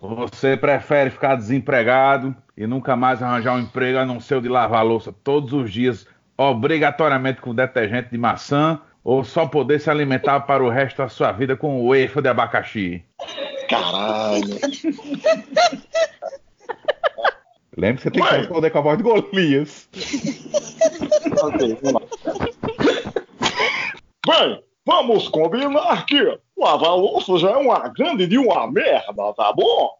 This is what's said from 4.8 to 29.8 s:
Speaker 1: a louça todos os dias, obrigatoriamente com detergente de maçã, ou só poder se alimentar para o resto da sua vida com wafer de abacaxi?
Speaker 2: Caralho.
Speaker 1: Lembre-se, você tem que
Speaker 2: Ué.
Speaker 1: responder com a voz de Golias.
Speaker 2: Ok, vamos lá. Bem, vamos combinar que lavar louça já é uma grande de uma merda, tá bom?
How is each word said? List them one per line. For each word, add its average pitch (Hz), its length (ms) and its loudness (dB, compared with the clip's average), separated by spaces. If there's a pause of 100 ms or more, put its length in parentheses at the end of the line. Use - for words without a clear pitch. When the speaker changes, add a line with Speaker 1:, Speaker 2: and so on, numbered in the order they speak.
Speaker 1:
a - 20 4
louça 113 300 0 (100)
todos 139 300 0
os 127 180 -2
dias, 117 340 -2 (320)
obrigatoriamente 139 1000 2
com 120 160 -8
detergente 120 540 -2
de 120 80 -8
maçã, 143 640 0 (220)
ou 127 200 2
só 160 240 0
poder 143 320 0
se 147 100 -4
alimentar 143 520 0
para 139 220 2
o 123 60 2
resto 127 280 -2
da 135 100 -2
sua 117 240 -2
vida 127 240 -2
com 131 320 -2
wafer 131 340 2
de 135 60 2
abacaxi? 113 760 -2 (640)
Speaker 2:
Caralho. 104 920 -2 (3250)
Speaker 1:
Lembre-se, 104 280 0
você 143 80 -2
tem 165 120 2
que 370 60 2
Speaker 2:
Ué. 233 80 4
Speaker 1:
responder 160 320 0
com 160 80 0
a 147 40 2
voz 151 160 2
de - 60 -2
Golias. 175 840 0 (1500)
Speaker 2:
Ok, - 400 0
vamos 139 120 0
lá. - 80 2 (2250)
Bem, 294 360 2 (220)
vamos 254 420 2
combinar 254 800 0
que 262 320 2 (180)
lavar 165 400 2
louça 185 440 2
já 175 120 2
é 247 60 2
uma 240 320 2
grande 247 380 0
de 196 100 2
uma 156 340 2
merda, 104 640 0
tá 107 180 0
bom? 202 360 2 (100)